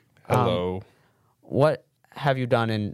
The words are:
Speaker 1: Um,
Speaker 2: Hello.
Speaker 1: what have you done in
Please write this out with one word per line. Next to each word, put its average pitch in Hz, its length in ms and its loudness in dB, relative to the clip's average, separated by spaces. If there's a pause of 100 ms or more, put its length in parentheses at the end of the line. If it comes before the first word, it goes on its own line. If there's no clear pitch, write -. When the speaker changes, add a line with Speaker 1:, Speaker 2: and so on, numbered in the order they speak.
(280)
Speaker 1:
Um, - 120 2
Speaker 2:
Hello. 90 440 -2 (560)
Speaker 1:
what 135 460 0 (240)
have 139 280 -2
you 127 100 -4
done 117 220 2
in 107 240 -2